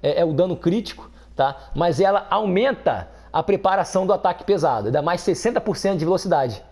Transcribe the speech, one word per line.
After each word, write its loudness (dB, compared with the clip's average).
é, 2
é 4
o -2
dano 0
crítico, -4
tá? -2
Mas 0
ela 2
aumenta 0
a 0
preparação 0
do 4
ataque 0
pesado, 0
dá 2
mais 0
sessenta 0
por -2
cento 0
de -2
velocidade. 0